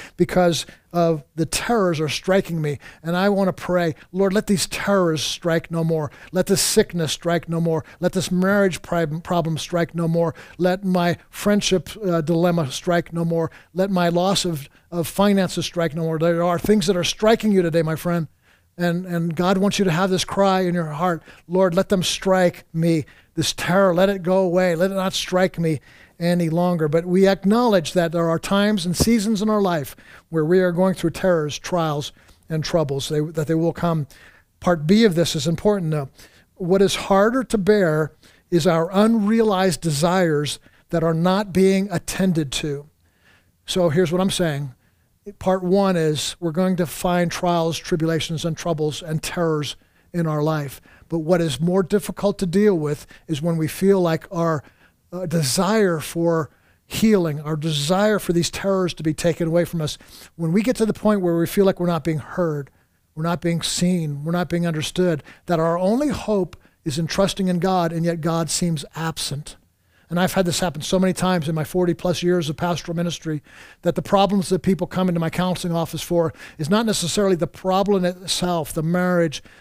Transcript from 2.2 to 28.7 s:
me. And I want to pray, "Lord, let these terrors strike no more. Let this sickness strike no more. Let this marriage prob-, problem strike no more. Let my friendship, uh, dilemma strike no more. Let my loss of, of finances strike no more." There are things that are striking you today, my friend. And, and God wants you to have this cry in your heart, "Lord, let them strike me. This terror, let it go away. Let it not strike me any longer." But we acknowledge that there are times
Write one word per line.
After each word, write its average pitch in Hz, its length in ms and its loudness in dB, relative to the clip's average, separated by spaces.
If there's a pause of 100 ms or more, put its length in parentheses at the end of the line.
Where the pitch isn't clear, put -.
me. 147 160 -4 (240)
And 170 120 -4
I 190 140 2
want 196 200 2
to 170 40 0
pray, 175 420 -2 (160)
"Lord, 190 220 0
let 202 140 0
these 196 200 0
terrors 175 560 0
strike - 480 -4
no 165 140 -2
more. 156 260 -2 (220)
Let 180 140 0
this 196 160 2
sickness 175 500 0
strike 170 340 -2
no 165 140 -4
more. 160 240 0 (160)
Let 180 120 0
this 185 200 -2
marriage 190 480 2
prob-, 165 420 -4
problem 165 360 -2
strike 170 360 -4
no 170 140 0
more. 165 260 0 (220)
Let 185 260 0
my 180 360 2 (100)
friendship, 196 640 0 (120)
uh, 170 200 0
dilemma 170 500 0
strike 170 400 -2
no 170 140 -4
more. 165 240 -2 (240)
Let 190 160 0
my 175 180 2
loss 180 380 0
of, 151 220 -6 (220)
of 170 160 -4
finances 196 600 2
strike 165 280 -4
no 165 100 -4
more." 160 140 -2
There 170 240 2
are 175 160 2
things 202 280 2
that 185 100 2
are 170 80 0
striking 220 480 2
you 190 80 4
today, 170 220 2
my 156 140 -2
friend. 170 320 -2 (500)
And, 175 260 -2
and 170 320 -2
God 185 220 2
wants 196 200 0
you 202 60 2
to 185 60 2
have 180 180 2
this 185 160 0
cry 196 360 2
in 180 120 0
your 175 140 -2
heart, 160 360 -4 (240)
"Lord, 180 280 2
let 190 160 2
them 190 120 2
strike 185 720 0
me. 165 320 2 (300)
This - 180 -2
terror, 185 420 2
let 190 140 4
it 196 140 -2
go 185 160 2
away. 180 360 2
Let 185 160 2
it 196 40 -8
not 190 180 -2
strike - 460 0
me 160 220 0 (380)
any 170 300 0
longer." 170 400 0
But 165 160 0
we 185 240 4
acknowledge 196 640 2
that 170 200 0
there 170 180 0
are 165 80 0
times 202 480 0